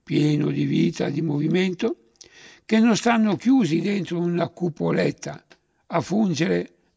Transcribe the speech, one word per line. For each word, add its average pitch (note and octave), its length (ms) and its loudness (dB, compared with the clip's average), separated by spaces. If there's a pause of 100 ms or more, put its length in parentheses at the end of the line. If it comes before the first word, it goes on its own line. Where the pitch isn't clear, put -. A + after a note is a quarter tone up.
pieno D3 460 0
di C#3+ 160 -2
vita, E3 440 0
di C#3 120 -4
movimento, E3 920 -2 (540)
che A3 140 2
non A3+ 160 4
stanno A3 400 2
chiusi G3 440 2
dentro F3+ 400 -2
una F3 300 0
cupoletta D#3+ 920 -4 (440)
a E3+ 140 -2
fungere F3 720 -2 (240)